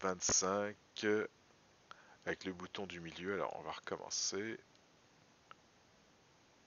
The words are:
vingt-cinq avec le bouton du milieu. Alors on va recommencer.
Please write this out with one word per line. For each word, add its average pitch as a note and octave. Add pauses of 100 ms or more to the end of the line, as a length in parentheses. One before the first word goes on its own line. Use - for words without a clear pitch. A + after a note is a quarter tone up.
vingt-cinq G2 (1500)
avec F2
le F#2+
bouton F2+
du F2
milieu. E2+
Alors D#2+
on -
va D#2
recommencer. - (2000)